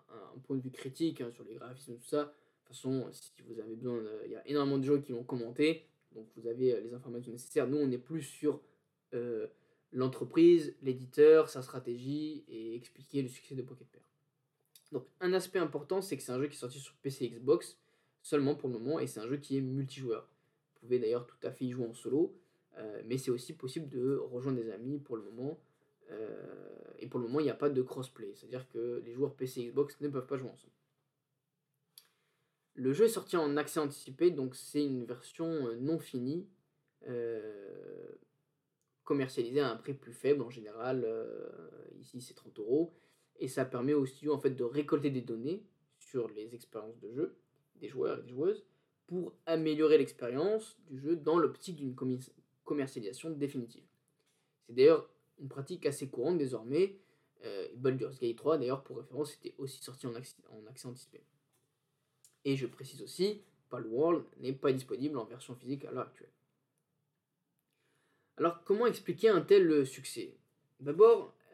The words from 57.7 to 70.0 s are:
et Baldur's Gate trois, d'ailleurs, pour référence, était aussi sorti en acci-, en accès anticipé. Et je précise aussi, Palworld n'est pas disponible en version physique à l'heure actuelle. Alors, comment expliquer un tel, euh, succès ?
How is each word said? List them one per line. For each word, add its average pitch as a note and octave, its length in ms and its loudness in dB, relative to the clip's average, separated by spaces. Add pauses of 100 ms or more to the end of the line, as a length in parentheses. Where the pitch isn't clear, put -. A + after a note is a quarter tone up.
et - 60 -18
Baldur's C3 420 0
Gate A#2 180 -2
trois, D#3 200 2
d'ailleurs, C#3 280 -2
pour - 140 -12
référence, C#3 360 -8
était - 240 -14
aussi C3+ 240 -10
sorti C3 240 -12
en A#2+ 80 -6
acci-, B2 220 -14 (140)
en G#2+ 160 -20
accès C3 200 -18
anticipé. B2+ 340 -16 (1200)
Et C#3 120 2
je C3+ 100 -4
précise C3 360 -12
aussi, G3+ 400 -2 (260)
Palworld C#3+ 560 0 (140)
n'est C3 140 -4
pas C#3 200 2
disponible C3 460 -4
en A2 60 -6
version A#2+ 320 -14
physique C3 280 -8
à - 60 -12
l'heure B2 160 -6
actuelle. - 240 -20 (2000)
Alors, E3+ 280 2
comment G#3+ 220 4
expliquer G#3 420 2
un F#3+ 120 8
tel, F#3 300 8
euh, D3 140 6
succès ? A#2+ 520 -10 (440)